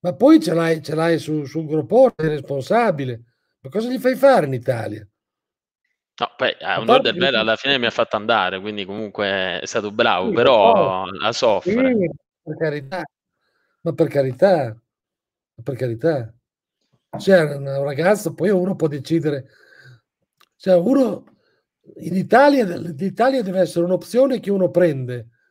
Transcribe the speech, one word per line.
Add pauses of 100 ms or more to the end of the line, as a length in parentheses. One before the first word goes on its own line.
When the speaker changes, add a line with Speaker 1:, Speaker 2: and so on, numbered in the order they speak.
Speaker 1:
Ma
poi
ce
l'hai,
ce
l'hai
su,
sul
groppone,
sei
responsabile. (380)
Ma
cosa
gli
fai
fare
in
Italia? (1080)
Speaker 2:
No,
poi,
eh,
Speaker 1:
A
Speaker 2:
onor
Speaker 1:
parte
Speaker 2:
del
vero,
Speaker 1:
che
Speaker 2:
alla
fine
mi
ha
fatto
andare,
quindi
comunque
è
stato
bravo,
Speaker 1:
Sì,
Speaker 2:
però
Speaker 1:
lo
so.
Speaker 2:
la
soffre.
Speaker 1:
Sì, (320)
per
carità, (800)
ma
per
carità, (920)
ma
per
carità. (840)
Cioè,
una,
un
ragazzo,
poi
uno
può
decidere, (1080)
cioè,
uno (720)
in
Italia,
l'Italia
deve
essere
un'opzione
che
uno
prende, (220)